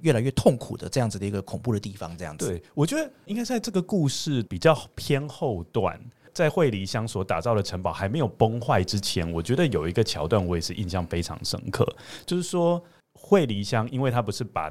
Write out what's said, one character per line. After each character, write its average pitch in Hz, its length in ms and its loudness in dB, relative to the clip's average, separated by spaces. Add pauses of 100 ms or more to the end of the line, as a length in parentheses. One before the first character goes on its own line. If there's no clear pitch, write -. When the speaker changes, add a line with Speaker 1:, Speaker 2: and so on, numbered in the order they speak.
Speaker 1:
越 156 100 6
来 113 60 4
越 131 140 2
痛 131 220 4
苦 104 220 -8
的 - 100 -10
这 - 120 -2
样 113 100 2
子 101 80 -6
的 98 80 -4
一 101 60 -2
个 98 100 -2
恐 - 180 -8
怖 117 140 0
的 101 60 0
地 101 140 -6
方， 85 220 -10
这 85 80 -10
样 78 140 -10
子。 - 100 -4
Speaker 2:
对， 87 140 -4 (140)
我 143 100 4
觉 269 100 -2
得 311 160 -2 (140)
应 208 100 -4
该 240 80 -2
在 240 160 -2
这 226 120 -6
个 185 100 2
故 180 260 0
事 131 360 -2
比 90 160 -8
较 160 200 6 (140)
偏 147 340 -2
后 113 440 -4
段， 98 280 0 (320)
在 165 160 2
惠 151 220 4
梨 98 160 -2
香 113 220 -2
所 98 160 -2
打 82 180 0
造 117 140 2
的 101 80 4
城 92 180 -6
堡 90 100 0
还 98 160 -2
没 131 120 0
有 127 80 2
崩 113 340 2
坏 113 220 2
之 101 160 0
前， 85 320 -2
我 82 100 0
觉 113 140 0
得 170 100 4
有 85 240 0
一 - 20 0
个 110 120 2
桥 76 240 -2
段 98 180 2
我 87 100 0
也 82 60 0
是 - 140 -6
印 101 120 -4
象 90 200 -2
非 85 160 -2
常 78 200 -8
深 - 160 -4 (120)
刻， - 120 2 (400)
就 180 140 -4
是 180 60 -2
说 175 360 2 (340)
惠 180 340 4
梨 101 160 -2
香 113 260 0
因 127 100 -4
为 135 120 2
她 123 100 2
不 104 100 -4
是 123 120 -6
把 80 280 -4